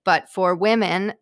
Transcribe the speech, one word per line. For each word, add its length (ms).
But 240
for 260
women, 680